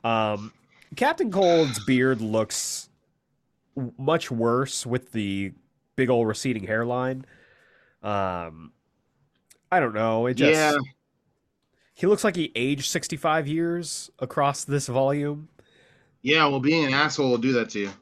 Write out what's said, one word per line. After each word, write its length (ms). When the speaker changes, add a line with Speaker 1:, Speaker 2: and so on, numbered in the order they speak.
Speaker 1:
Um, 480
Captain 340
Cold's 560
beard 340
looks 680
w-, 240
much 320
worse 560
with 240
the 420
big 140
ol' 160
receding 400
hairline. 600
Um, 680
I 80
don't 140
know. 340
It 80
just 180
Speaker 2:
Yeah. 240
Speaker 1:
he 140
looks 160
like 120
he 200
aged 340
sixty-five 580
years 600
across 440
this 240
volume. 640
Speaker 2:
Yeah, 260
well, 120
being 260
an 80
asshole 380
will 60
do 160
that 180
to 80
you. 120